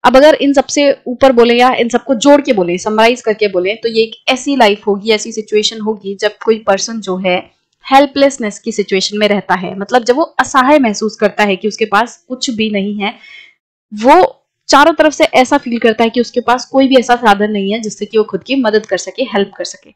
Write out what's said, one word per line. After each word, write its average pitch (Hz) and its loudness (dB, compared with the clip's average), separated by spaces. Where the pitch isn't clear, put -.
अब 254 4
अगर 294 6
इन 285 0
सबसे 277 0
ऊपर 262 2
बोले 233 4
या 247 4
इन 240 -2
सबको 240 -2
जोड़ 285 4
के 277 -2
बोले, 180 -2
summarize 220 0
करके 208 -2
बोले, 190 -2
तो 233 -6
ये 226 0
एक 220 -6
ऐसी 254 -2
life 208 0
होगी, 202 -2
ऐसी 214 -4
situation 214 -4
होगी 202 -8
जब 202 -4
कोई 226 0
person 214 -4
जो 185 -6
है 185 -4
helplessness 277 0
की 226 -8
situation 202 -4
में 214 0
रहता 196 -2
है, 185 -8
मतलब 233 -2
जब 247 0
वो 311 0
असहाय 269 2
महसूस 214 -2
करता 208 -2
है 202 0
कि 202 -6
उसके 208 -4
पास 214 -4
कुछ 254 -8
भी 220 -4
नहीं 208 -4
है, 202 -6
वो 269 2
चारों 302 4
तरफ 311 2
से 320 0
ऐसा 262 2
feel 240 -4
करता 226 0
है 226 2
कि 240 -2
उसके 240 -4
पास 240 -2
कोई 269 2
भी 262 2
ऐसा 240 4
साधन 208 2
नहीं 196 -2
है 226 -4
जिससे 214 -10
कि 220 -2
वो 214 2
खुद 202 -6
की 262 -4
मदद 214 0
कर 185 -4
सके, 190 -8
help 202 -2
कर 180 -10
सके। - -16